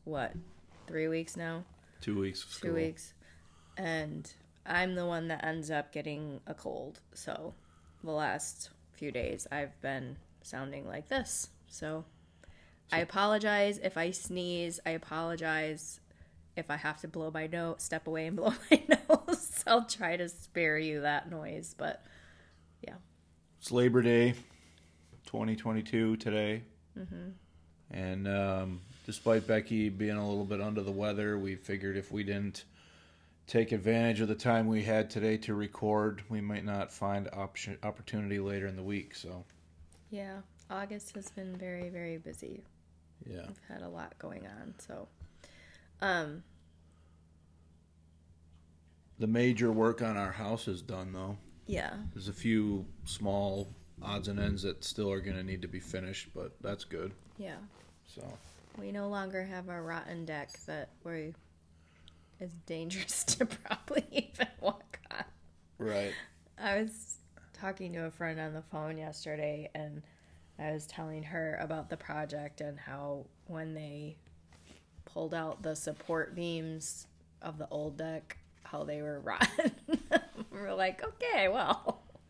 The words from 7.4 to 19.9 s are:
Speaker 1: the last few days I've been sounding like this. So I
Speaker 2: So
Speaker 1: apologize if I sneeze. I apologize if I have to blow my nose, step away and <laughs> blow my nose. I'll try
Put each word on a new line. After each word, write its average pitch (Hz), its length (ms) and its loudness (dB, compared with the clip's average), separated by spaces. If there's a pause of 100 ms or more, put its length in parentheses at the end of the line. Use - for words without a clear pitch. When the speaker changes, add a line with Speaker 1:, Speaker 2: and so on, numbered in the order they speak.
Speaker 1:
the 160 80 -4
last 147 580 -2 (240)
few 147 180 -6
days 123 400 -2
I've 143 300 -4
been 135 360 -4 (260)
sounding 139 440 -8
like 151 220 -8
this. - 400 -2 (180)
So 160 380 -6 (840)
I 165 60 4
Speaker 2:
So 170 60 4
Speaker 1:
apologize 208 760 4
if 185 180 0
I 170 140 2
sneeze. 175 760 -2
I 165 60 2
apologize 160 1080 -2 (560)
if 170 140 -4
I 147 60 0
have 151 260 -2
to 175 60 -6
blow 160 240 -4
my 156 160 -2
nose, 165 320 -2
step - 260 -2
away 160 220 0
and 185 80 0
<laughs> - 20 0
blow 220 160 4 (160)
my - 140 12 (260)
nose. - 560 6
I'll 226 200 8
try 175 320 0